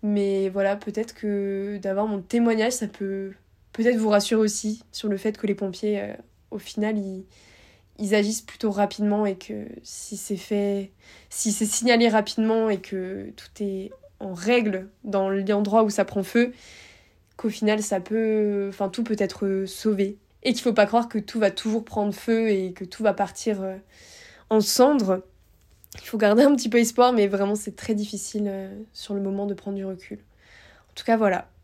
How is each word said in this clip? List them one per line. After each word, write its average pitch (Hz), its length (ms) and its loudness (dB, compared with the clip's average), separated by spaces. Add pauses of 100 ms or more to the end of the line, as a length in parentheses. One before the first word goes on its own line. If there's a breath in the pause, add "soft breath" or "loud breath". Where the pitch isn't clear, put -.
Mais 196 460 0
voilà, 196 280 0
peut-être 214 380 -6
que 202 680 -4
d'avoir 196 260 -2
mon 202 140 -4
témoignage, 226 520 2
ça 220 160 -4
peut 196 440 -6 (400)
peut-être 233 240 2
vous 220 120 2
rassurer 208 320 4
aussi 214 420 -2 (100)
sur - 160 -6
le 202 80 0
fait 214 220 -4
que - 80 -6
les 202 80 0
pompiers, 196 460 -4
euh, 202 140 -8 (360)
au 214 80 -10
final, 214 400 -4
ils, 190 260 -8 (760 soft breath)
ils 208 160 0
agissent 214 280 2
plutôt - 280 -4
rapidement 208 560 0
et 196 100 -2
que 208 300 -12 (160)
si - 340 -14
c'est 202 200 -6
fait, 202 540 -4 (400 loud breath)
si - 220 -2
c'est 214 140 -2
signalé 233 420 4
rapidement 220 600 2
et 202 120 -2
que 196 560 -8
tout - 260 -14
est 196 300 -6 (260)
en 190 160 -10
règle 202 540 0 (160)
dans 196 260 0
l'endroit 202 540 2
où 208 60 0
ça 208 140 2
prend 196 180 -4
feu, 240 300 2 (840 loud breath)
qu'au - 120 -2
final, 214 340 0
ça 208 180 -2
peut, 214 680 0
enfin, 196 200 -4
tout 226 160 -4
peut 226 140 -2
être 190 480 0
sauvé. 202 520 -2 (240)
Et 254 100 0
qu'il 247 100 -2
faut 240 100 2
pas 208 140 6
croire 233 220 2
que 226 100 -4
tout 208 200 -6
va 202 140 2
toujours 220 320 -2
prendre 208 280 -2
feu 226 380 0
et 185 220 -2
que 185 120 -12
tout 202 200 -10
va 202 100 4
partir, 196 480 -4
euh, 190 140 -6 (760 loud breath)
en 220 100 6
cendres. 208 640 4 (800)
Il - 60 -20
faut 226 120 -6
garder 214 240 8
un 285 140 8
petit 233 120 -2
peu 226 100 4
espoir, 240 340 6
mais 214 140 4
vraiment, 196 280 0
c'est 208 220 -8
très - 180 -4
difficile, 208 520 -4
euh, 190 280 -6 (180)
sur - 220 -10
le 202 60 -2
moment 196 260 -2
de 202 80 -4
prendre 196 220 -8
du 196 80 -6
recul. 190 340 -12 (720 soft breath)
En - 40 -20
tout - 100 -16
cas, 226 120 4
voilà. 196 320 2 (160)